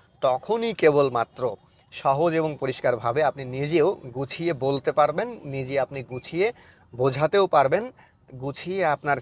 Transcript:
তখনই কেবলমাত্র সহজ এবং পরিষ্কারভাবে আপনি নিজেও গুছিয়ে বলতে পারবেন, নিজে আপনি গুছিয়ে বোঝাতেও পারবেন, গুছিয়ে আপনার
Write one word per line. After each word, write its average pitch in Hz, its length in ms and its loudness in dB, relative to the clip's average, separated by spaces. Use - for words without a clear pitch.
তখনই 208 540 0
কেবলমাত্র 127 840 2
সহজ 151 420 2
এবং 156 260 0
পরিষ্কারভাবে 127 600 -2
আপনি 139 220 -2
নিজেও 147 480 2
গুছিয়ে 139 600 -6
বলতে 135 400 -2
পারবেন, 160 520 0
নিজে 135 360 -4
আপনি 135 220 -4
গুছিয়ে 165 500 -4
বোঝাতেও 143 520 2
পারবেন, 165 460 2
গুছিয়ে 170 440 -4
আপনার 147 380 0